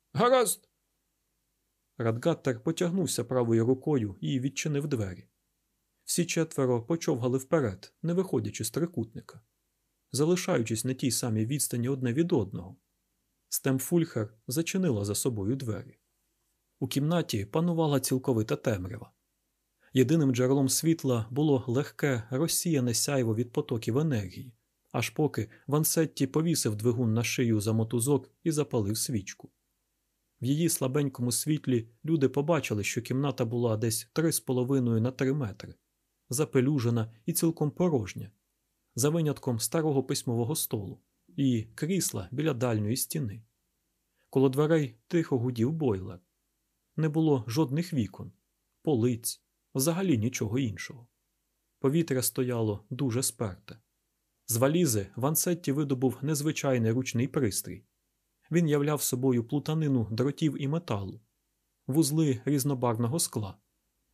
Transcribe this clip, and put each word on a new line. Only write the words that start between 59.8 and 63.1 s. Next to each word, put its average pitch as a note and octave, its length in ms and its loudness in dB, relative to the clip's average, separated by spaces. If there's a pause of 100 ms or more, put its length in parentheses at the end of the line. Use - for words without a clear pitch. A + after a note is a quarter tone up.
дротів C#3 500 0
і C3+ 60 -2
металу, A#2+ 540 -4 (640)
вузли D3 580 2
різнобарвного B2+ 720 0